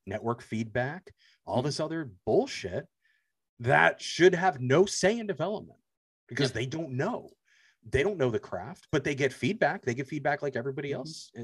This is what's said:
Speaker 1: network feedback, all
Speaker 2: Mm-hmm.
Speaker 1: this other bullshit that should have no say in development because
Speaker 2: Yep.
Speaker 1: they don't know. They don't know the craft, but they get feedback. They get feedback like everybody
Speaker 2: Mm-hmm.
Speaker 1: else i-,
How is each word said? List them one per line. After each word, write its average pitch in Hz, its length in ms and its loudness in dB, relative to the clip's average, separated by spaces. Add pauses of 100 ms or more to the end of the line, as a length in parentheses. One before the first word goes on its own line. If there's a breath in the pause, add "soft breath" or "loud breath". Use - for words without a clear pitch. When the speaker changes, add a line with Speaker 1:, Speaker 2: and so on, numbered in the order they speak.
Speaker 1:
network 113 360 -4
feedback, 120 720 -4 (340)
all 98 120 -2
Speaker 2:
Mm-hmm. 127 80 0
Speaker 1:
this 147 140 -4
other 156 300 -6 (140)
bullshit 139 600 0 (760)
that 151 420 6
should 175 320 4
have 170 260 0
no 139 260 4
say 208 320 0
in 220 80 -8
development 180 520 -6 (500)
because 123 220 0
Speaker 2:
Yep. - 40 -8
Speaker 1:
they 113 120 -2
don't 151 260 -6
know. 170 380 -2 (580)
They 131 140 4
don't 190 160 0
know 127 120 4
the 107 100 0
craft, 101 500 -10
but 151 140 2
they 151 100 -2
get 131 180 2
feedback. 175 520 0
They 120 100 0
get 131 140 -4
feedback 147 340 -2
like 143 140 -4
everybody 139 320 -4
Speaker 2:
Mm-hmm. 160 100 -4
Speaker 1:
else 160 400 -12
i-, 117 60 -10